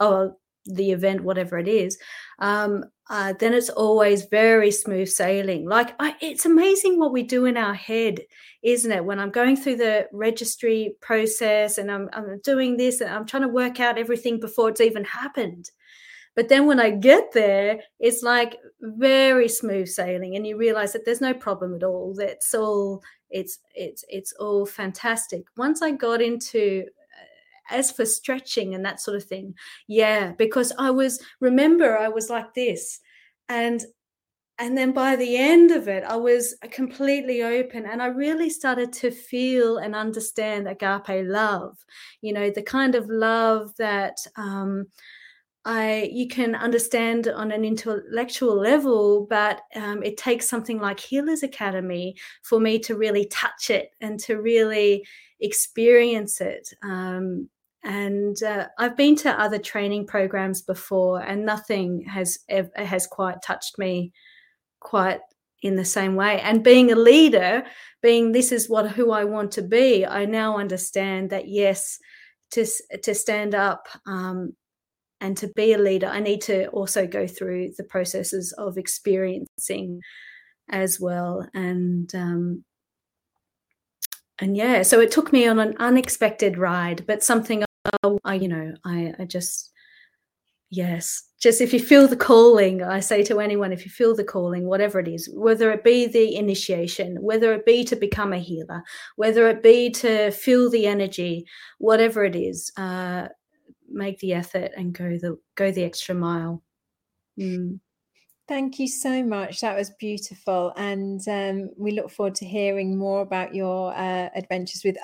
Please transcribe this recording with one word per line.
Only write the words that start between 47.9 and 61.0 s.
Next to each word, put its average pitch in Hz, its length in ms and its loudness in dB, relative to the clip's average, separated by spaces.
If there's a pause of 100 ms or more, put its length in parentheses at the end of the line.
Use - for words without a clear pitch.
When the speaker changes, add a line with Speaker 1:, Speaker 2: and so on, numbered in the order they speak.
Speaker 1:
level, 208 720 2
but, 208 320 0 (140)
um, 208 280 -8
it 208 140 -6
takes 240 320 -2
something 226 300 -6
like 202 200 -4
Healers 302 440 -4
Academy 185 760 -6 (260)
for 226 160 0
me 220 200 2
to 220 180 -6
really 208 300 0
touch - 420 -6
it 208 220 -2 (100)
and 214 200 -10
to 214 200 -4
really 214 640 2 (340)
experience 226 1000 2
it. - 320 -8 (100)
Um, 185 680 -6 (340)
and, 202 580 -4
uh, 208 240 -4 (120)
I've 240 180 -2
been 294 200 6
to 294 240 0
other 214 180 0
training 202 480 -4
programs 190 560 -2
before, 185 580 -2